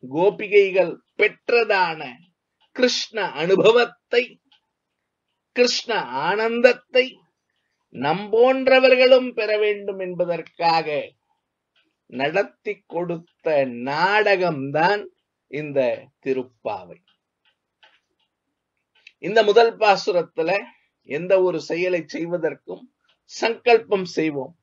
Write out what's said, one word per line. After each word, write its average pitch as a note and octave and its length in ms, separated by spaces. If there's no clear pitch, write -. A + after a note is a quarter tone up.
கோபிகைகள் F#3 880
பெற்றதான G3+ 840
கிருஷ்ண A3 560
அனுபவத்தை, G#3 1080
கிருஷ்ண A#3+ 360
ஆனந்தத்தை A#3 960
நம்போன்றவர்களும் B3+ 1400
பெற G#3+ 240
வேண்டும் G3+ 420
என்பதற்காக E3+ 1000
நடத்தி F3+ 760
கொடுத்த E3 800
நாடகம்தான் F3 1200
இந்த C3+ 540
திருப்பாவை. A2+ 760
இந்த G#3+ 200
முதல் G#3 340
பாசுரத்துல F3 840
எந்த F3+ 320
ஒரு F3 200
செயலை E3+ 440
செய்வதற்கும் E3 840
சங்கல்பம் G#3 760
செய்வோம். D#3+ 580